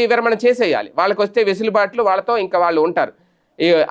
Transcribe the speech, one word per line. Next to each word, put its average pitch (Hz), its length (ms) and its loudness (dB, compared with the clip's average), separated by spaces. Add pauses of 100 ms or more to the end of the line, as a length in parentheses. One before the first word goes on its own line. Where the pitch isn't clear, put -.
(120)
విరమణ 233 220 0 (100)
చేసేయాలి, 185 460 0 (100)
వాళ్ళకి 196 240 0
వచ్చే 202 240 -2
వెసులుబాట్లు 208 600 -2
వాళ్ళతో 190 260 -2 (100)
ఇంకా 185 200 -2
వాళ్ళు 165 220 0
ఉంటారు. 170 260 -2 (460)
ఈ, 160 100 0 (220)